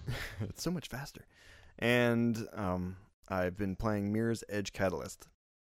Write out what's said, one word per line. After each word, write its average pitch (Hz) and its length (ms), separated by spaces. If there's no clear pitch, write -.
<laughs> - 240
It's 101 200
so 165 100
much 180 180
faster. - 360
And, 117 760
um, 92 440
I've 90 260
been 95 220
playing 104 340
Mirror's 113 380
Edge 101 240
Catalyst. 87 540